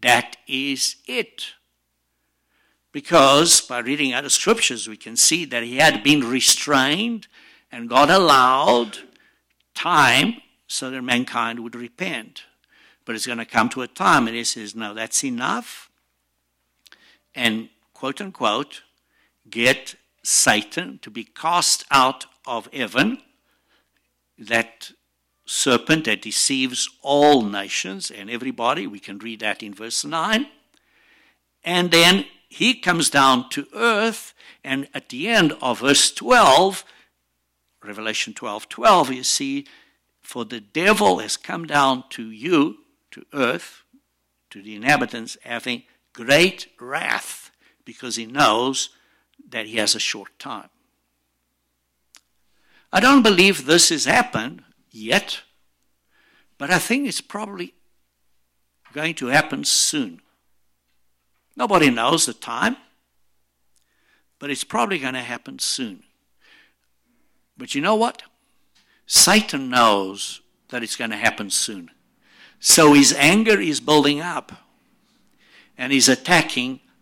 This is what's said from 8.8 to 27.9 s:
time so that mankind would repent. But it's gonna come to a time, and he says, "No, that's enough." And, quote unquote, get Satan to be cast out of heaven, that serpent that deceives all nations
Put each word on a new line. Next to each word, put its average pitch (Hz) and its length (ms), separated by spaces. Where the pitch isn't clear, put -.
time 170 680
so - 240
that 131 120
mankind 120 580
would 117 140
repent. 120 680
But 117 80
it's 110 120
gonna 117 200
come 117 240
to 131 120
a 123 60
time, 165 380
and 113 100
he 117 80
says, 104 300
"No, 107 180
that's 113 320
enough." 139 640
And, 113 340
quote 135 280
unquote, 110 640
get 120 460
Satan 127 800
to 117 80
be 104 140
cast - 640
out 135 360
of 117 260
heaven, 135 500
that 113 520
serpent 143 640
that 104 160
deceives 127 640
all 143 400
nations 101 680